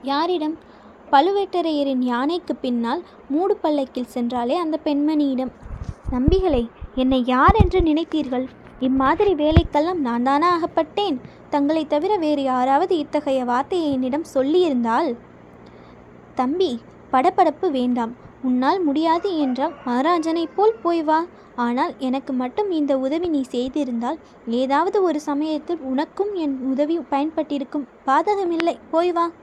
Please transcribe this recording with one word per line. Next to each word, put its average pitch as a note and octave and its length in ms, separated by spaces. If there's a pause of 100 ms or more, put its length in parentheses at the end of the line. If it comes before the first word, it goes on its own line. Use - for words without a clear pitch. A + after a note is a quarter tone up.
யாரிடம்? D#4 540 (540)
பழுவேட்டரையரின் D#4+ 920
யானைக்கு C4+ 540
பின்னால் B3 460 (260)
மூடு F#4+ 280
பல்லக்கில் C4+ 580
சென்றாலே A#3+ 420
அந்த D#4+ 280
பெண்மணியிடம். C#4+ 680 (580)
நம்பிகளே, C#4+ 520 (320)
என்னை B3+ 320
யார் C#4+ 320
என்று F#4 220
நினைத்தீர்கள்? D4 680 (340)
இம்மாதிரி C4+ 540
வேலைக்கெல்லாம் D#4 680
நான் A#3+ 220
தானா C#4+ 280
அகப்பட்டேன்? E4+ 680 (340)
தங்களை D4 360
தவிர E4+ 300
வேறு D4+ 260
யாராவது C4+ 560
இத்தகைய C#4+ 460
வார்த்தையை C#4+ 480
என்னிடம் C4 420
சொல்லியிருந்தால்? C#4 760 (1300)
தம்பி, C#4+ 360 (420)
படபடப்பு E4 580
வேண்டாம். B3 420 (300)
உன்னால் C4 400
முடியாது E4 560
என்றால் C4+ 360 (100)
மகாராஜனைப் D#4+ 720
போல் G#4+ 260
போய் E4+ 200
வா. D#4 180 (360)
ஆனால் A#3+ 420
எனக்கு C4+ 340
மட்டும் B3+ 380
இந்த D4 280
உதவி D#4 300
நீ C#4+ 140
செய்திருந்தால், B3 760 (300)
ஏதாவது C#4+ 540
ஒரு D4+ 180
சமயத்தில் D4+ 580
உனக்கும் D4 560
என் D4 260
உதவி C#4+ 380
பயன்பட்டிருக்கும். D4 880 (200)
பாதகமில்லை, E4+ 680 (140)
போய் E4+ 220
வா. E4+ 140 (160)